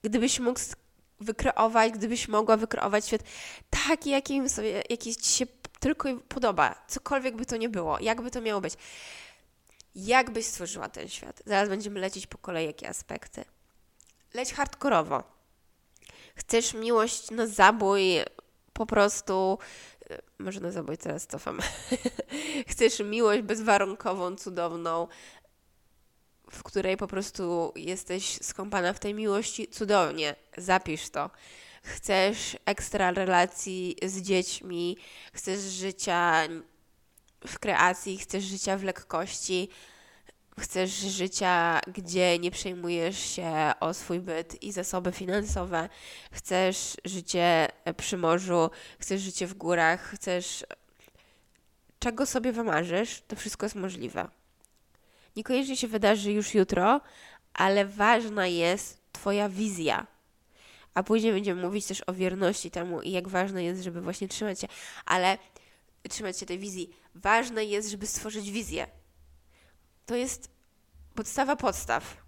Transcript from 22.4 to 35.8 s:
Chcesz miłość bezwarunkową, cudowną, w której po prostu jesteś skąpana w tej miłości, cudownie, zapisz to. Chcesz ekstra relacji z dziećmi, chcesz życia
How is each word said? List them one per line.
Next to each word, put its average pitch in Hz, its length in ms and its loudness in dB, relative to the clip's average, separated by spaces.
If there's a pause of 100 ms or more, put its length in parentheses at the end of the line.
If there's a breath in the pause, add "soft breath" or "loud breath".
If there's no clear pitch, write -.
Chcesz - 280 4
miłość 214 420 4
bezwarunkową, 196 960 0
cudowną, 170 720 -2 (1400 loud breath)
w - 120 -16
której 190 340 0
po 202 100 -4
prostu 180 680 -2
jesteś 185 680 -6
skąpana 196 520 -2
w - 60 -8
tej 208 140 -4
miłości, 208 540 -2
cudownie, 160 680 2 (220)
zapisz 180 520 0
to. 151 200 -4 (540 loud breath)
Chcesz - 840 0
ekstra 202 460 2
relacji 185 920 2
z 190 180 -4
dziećmi, 180 760 -2 (360 loud breath)
chcesz 196 260 -4
życia 180 880 2 (1000)